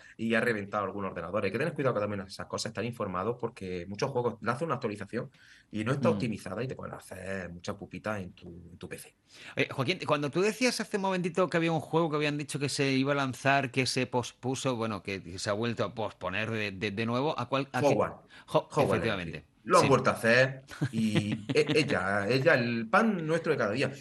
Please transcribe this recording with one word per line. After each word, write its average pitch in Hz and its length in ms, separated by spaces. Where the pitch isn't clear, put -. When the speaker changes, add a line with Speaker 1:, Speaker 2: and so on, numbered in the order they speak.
Speaker 1:
y 113 180
ha 113 60
reventado 104 420
algún 98 220
ordenador. 90 380
Hay 95 80
que 110 60
tener 147 160
cuidado 131 220
con 104 80
también 101 240
esas - 200
cosas, - 220
estar 101 160
informados, 104 540
porque 92 480
muchos 117 240
juegos 120 300
le 110 100
hacen 135 160
una 143 80
actualización 107 540
y 107 120
no 117 100
está 151 160
Speaker 2:
Mm. - 40
Speaker 1:
optimizada 107 500
y 131 40
te - 80
pueden 95 200
hacer 95 540
mucha 87 280
pupita 101 420
en 90 140
tu, - 140
en 87 60
tu - 120
P - 80
C. - 180
Speaker 2:
Eh, 127 160
Joaquín, 165 340
cuando 147 240
tú 170 120
decías 220 400
hace 208 160
un 196 60
momentito 185 460
que 175 80
había 165 140
un 160 80
juego 160 300
que 147 80
habían 147 200
dicho 147 220
que 139 100
se 139 220
iba 135 220
a - 20
lanzar, 135 560
que 131 140
se 127 200
pospuso, 127 680
bueno, 110 260
que 92 380
se 107 100
ha 104 40
vuelto 113 300
a 101 100
posponer 107 580
de, 107 200
de, 95 200
de 113 140
nuevo, 127 340
¿a 120 80
cuál? 139 240
A 127 100
qué? - 60
Speaker 1:
Hogwarts. 101 300
Speaker 2:
Ho-, - 100
Speaker 1:
Hogwarts 131 180
Speaker 2:
efectivamente. 98 420
Speaker 1:
Legacy. - 180
Lo 180 120
han 160 60
Speaker 2:
Sí. 120 60
Speaker 1:
vuelto 113 200
a 101 40
hacer 131 500
y 107 420
Speaker 2:
<laughs> 110 200
Speaker 1:
e-, 147 120
ella, 101 520
ella, 135 280
el 120 340
pan 190 380
nuestro 160 240
de 135 60
cada 107 140
día. 123 300